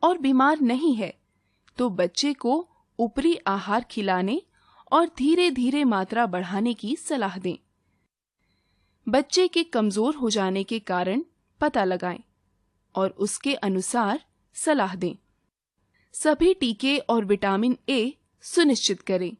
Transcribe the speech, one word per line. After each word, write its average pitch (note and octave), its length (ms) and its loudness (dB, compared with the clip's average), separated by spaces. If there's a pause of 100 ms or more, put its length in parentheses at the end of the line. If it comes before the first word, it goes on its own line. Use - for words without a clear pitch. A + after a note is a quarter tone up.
और F4 160 2
बीमार C4+ 420 4
नहीं C4 340 2
है, G#3+ 260 -8 (560)
तो B3 140 0
बच्चे F#3 420 0
को C#4 360 -2 (300)
ऊपरी C#4 480 0
आहार G3+ 380 -2
खिलाने G3 580 -2 (500)
और E4 260 4
धीरे-धीरे C#4+ 680 2
मात्रा A3+ 420 0
बढ़ाने F#3+ 480 -2
की G#3+ 220 -8
सलाह G3+ 420 -6
दें। F#3 180 -6 (1500)
बच्चे C#4+ 400 2
के E4+ 160 0
कमजोर A3 500 0
हो B3+ 160 -2
जाने G3 340 -2
के A3+ 140 -6
कारण F#3 440 -2 (380)
पता D4 240 0
लगाएं F3+ 360 -4 (760)
और F#3+ 160 0
उसके A#3+ 440 -4
अनुसार G3+ 720 -2 (300)
सलाह A3+ 400 0
दें। F3+ 200 -6 (1000)
सभी D#4+ 420 2
टीके C4 440 -2
और A#3 260 0
विटामिन G3+ 540 0 (100)
ए B3+ 280 0 (260)
सुनिश्चित B3+ 580 2
करें। F3+ 400 -4